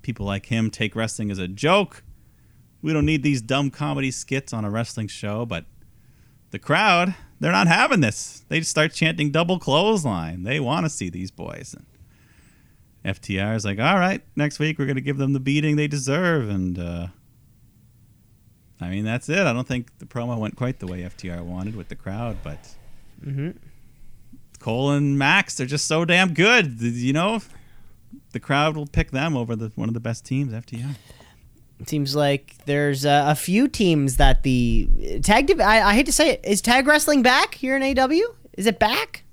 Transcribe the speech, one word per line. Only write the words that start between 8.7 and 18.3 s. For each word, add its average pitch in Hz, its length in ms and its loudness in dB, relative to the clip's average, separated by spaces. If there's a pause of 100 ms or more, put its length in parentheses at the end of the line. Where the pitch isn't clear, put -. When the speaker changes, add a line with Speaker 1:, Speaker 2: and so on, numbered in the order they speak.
Speaker 1:
start 156 240 0
chanting 160 360 0
"double 170 280 0
clothesline." 131 840 0
They 131 160 -2
want 147 260 -2
to - 40 -2
see 92 200 -6
these 92 200 -10
boys. - 460 -14
And - 80 -20 (1200)
F 98 160 -6
T 98 180 -4
R 104 160 -2
is 107 120 -4
like, 101 120 -4
"All 165 200 2
right, 185 240 0 (120)
next 147 240 -2
week 156 200 -2
we're 143 80 -2
gonna 131 160 -4
give 139 160 -4
them 139 160 0
the 131 60 -2
beating 147 360 0
they 151 120 0
deserve." 147 600 0
And, 92 300 -2
uh, 85 280 -6 (1700)